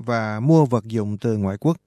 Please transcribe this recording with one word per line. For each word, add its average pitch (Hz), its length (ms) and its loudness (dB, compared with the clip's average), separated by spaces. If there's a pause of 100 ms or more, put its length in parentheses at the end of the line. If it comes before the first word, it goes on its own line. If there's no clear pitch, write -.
và 110 340 -4
mua 151 260 4
vật 120 200 -2
dụng 107 320 -4
từ 110 200 -2
ngoại 98 220 -2
quốc, 165 280 -2